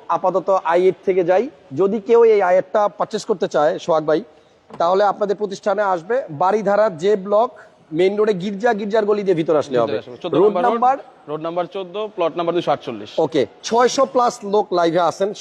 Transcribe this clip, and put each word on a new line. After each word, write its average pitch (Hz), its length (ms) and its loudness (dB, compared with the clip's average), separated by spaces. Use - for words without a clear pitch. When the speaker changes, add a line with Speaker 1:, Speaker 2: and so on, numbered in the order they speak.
Speaker 1:
আপাতত 180 340 -2
আই 175 160 4
এইট 180 100 0
থেকে 185 220 2
যাই। 190 140 4
যদি 202 180 0
কেউ 233 120 6
এই 202 160 4
আই 180 100 4
এইটটা 196 220 -2
পারচেজ 202 300 -4
করতে 196 260 -2
চায় 147 160 2
সোহাগ 156 240 0
ভাই, 156 120 2
তাহলে 190 320 2
আপনাদের 202 300 -2
প্রতিষ্ঠানে 196 400 -4
আসবে, 180 220 -4
বাড়িধারা 202 440 2
জে 202 100 2
ব্লক, 214 260 0
মেইন 190 200 4
রোডে 214 140 2
গির্জা, 214 360 -2
গির্জার 214 300 -2
গলি 208 180 0
দিয়ে 180 140 2
ভিতরে 156 220 2
আসলে 127 200 -4
হবে। 110 80 -2
Speaker 2:
ভিতরে - 120 -4
আসবে। 123 180 -18
চোদ্দ 170 140 -4
Speaker 1:
রোড 170 100 4
Speaker 2:
নাম্বার 208 180 0
রোড, 240 80 2
Speaker 1:
নাম্বার? 247 240 2
Speaker 2:
রোড 156 180 -6
নাম্বার 175 180 -4
চোদ্দ, 185 200 -10
প্লট 165 220 -2
নাম্বার 170 180 -2
দুইশো 165 200 0
আটচল্লিশ। 110 360 -10
Speaker 1:
ওকে, 147 160 0
ছয়শো 247 360 2
plus 240 220 0
লোক 208 120 2
লাইভে 170 240 2
আছেন, 196 180 -4